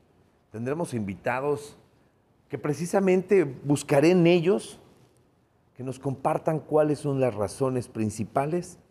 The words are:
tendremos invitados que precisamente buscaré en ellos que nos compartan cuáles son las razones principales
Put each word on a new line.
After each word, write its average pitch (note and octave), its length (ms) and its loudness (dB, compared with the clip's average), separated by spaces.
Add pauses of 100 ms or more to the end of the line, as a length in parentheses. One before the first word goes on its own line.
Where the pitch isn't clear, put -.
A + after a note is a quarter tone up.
(520)
tendremos C3 420 -6
invitados B2 840 -6 (720)
que - 80 -8
precisamente F#3 880 2
buscaré C#3+ 680 2
en F3 160 6
ellos F3+ 540 2 (920)
que B2 100 -16
nos C3 160 -10
compartan D#3 600 -4
cuáles D3+ 400 0
son C3+ 220 -2
las B2 120 2
razones A#2 540 -2
principales C3+ 920 -4 (140)